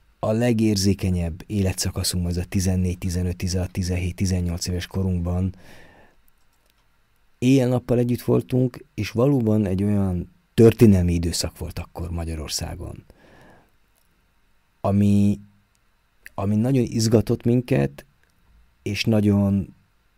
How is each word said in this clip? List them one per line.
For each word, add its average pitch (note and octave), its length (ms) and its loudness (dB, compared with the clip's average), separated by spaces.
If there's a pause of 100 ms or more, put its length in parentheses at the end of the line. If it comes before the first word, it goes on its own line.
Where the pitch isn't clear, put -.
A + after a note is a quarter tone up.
(220)
a - 120 -2
legérzékenyebb G2+ 1120 0
életszakaszunk F#2+ 800 -4
az F2 100 -4
a F2 80 -4
tizennégy, F#2 540 -2
tizenöt, F2+ 380 -4
tizenhat, F2+ 760 -4
tizennyolc F2+ 520 -2
éves F2 200 -6
korunkban. F2+ 680 -4 (1800)
Éjjel-nappal B2 600 2
együtt A#2+ 240 0
voltunk, B2 640 0 (100)
és G#2 160 -6
valóban A2+ 560 2
egy F#2+ 160 -2
olyan G2 480 -2 (240)
történelmi G2+ 600 6
időszak E2+ 440 -4
volt D#2+ 200 -12
akkor F2 320 -12
Magyarországon, E2 920 -10 (1800)
ami, G2+ 600 2 (960)
ami G2+ 220 -2
nagyon B2 280 2
izgatott A2 580 0
minket, B2+ 600 0 (800)
és G2+ 220 -6
nagyon, G2+ 720 2 (420)